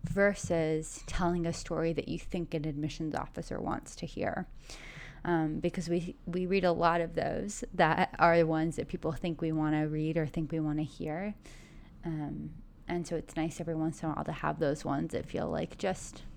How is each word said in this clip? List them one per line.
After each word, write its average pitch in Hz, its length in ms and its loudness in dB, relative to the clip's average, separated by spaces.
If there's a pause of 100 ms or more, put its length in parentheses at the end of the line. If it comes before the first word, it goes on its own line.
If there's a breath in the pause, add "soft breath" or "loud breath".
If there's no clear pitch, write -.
versus 165 1040 2
telling 175 380 2
a 165 80 0
story 165 400 0
that - 140 -2
you 170 120 -2
think - 340 -4
an 151 140 0
admissions 151 480 -2
officer - 440 -4
wants - 360 -4
to - 100 -6
hear. - 400 -2 (800 loud breath)
Um, 160 340 2
because 170 300 0
we, 170 260 0 (100)
we 180 200 0
read 185 180 4
a 180 80 6
lot 170 300 6
of 165 140 -2
those 196 480 -2 (100)
that 175 460 6
are 170 180 8
the 165 80 8
ones 160 300 2
that - 120 -2
people - 240 -2
think 170 300 -2
we 160 100 0
wanna 151 360 4
read 156 280 0
or 156 120 2
think 160 240 -2
we 160 80 0
wanna 151 240 2
hear. 170 500 -4 (720 loud breath)
Um, 151 460 -4 (360)
and 175 180 0
so 170 120 -2
it's - 180 -6
nice 160 240 -2
every 165 160 -2
once 156 260 0
in 160 80 0
a 147 40 0
while - 100 -2
to 151 80 -2
have 151 280 0
those 151 260 2
ones 147 260 0
that - 140 -4
feel - 240 -2
like - 280 -4
just - 460 -4 (140)